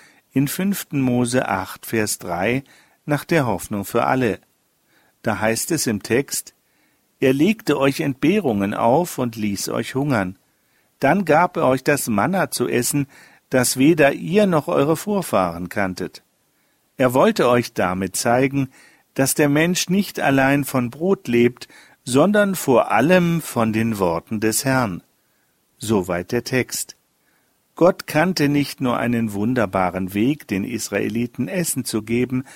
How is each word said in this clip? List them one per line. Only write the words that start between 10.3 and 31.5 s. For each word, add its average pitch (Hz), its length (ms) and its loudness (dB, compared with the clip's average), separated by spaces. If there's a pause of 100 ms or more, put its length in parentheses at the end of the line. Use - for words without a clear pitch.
Dann 170 240 2
gab 160 320 2
er 156 100 0
euch 131 160 2
das 143 260 0
Manna 135 420 0
zu - 180 -2
essen, 135 400 0 (400)
das 127 300 0
weder 147 340 6
ihr 196 340 0
noch 165 220 0
eure 151 300 2
Vorfahren 92 720 -2
kanntet." 92 520 -6 (760)
Er 127 160 2
wollte 170 340 4
euch 120 240 2
damit 92 420 -2
zeigen, 135 540 0 (460)
dass 135 200 0
der 147 140 2
Mensch 160 400 0
nicht 190 320 -2
allein 139 440 2
von 123 260 -2
Brot 165 360 -2
lebt, 120 420 2 (360)
sondern 190 500 2
vor 123 380 2
allem 170 480 2
von 113 320 -2
den 113 260 -2
Worten 90 420 -2
des 110 260 -2
Herrn. 123 360 0 (760)
Soweit 92 540 -2
der 120 120 -2
Text. - 500 -6 (840)
Gott 180 320 2
kannte 156 400 0
nicht 143 320 -2
nur 123 160 0
einen 117 380 -2
wunderbaren 95 800 0
Weg, 123 360 -2
den 98 160 -2
Israeliten 113 840 -4
Essen 175 380 -4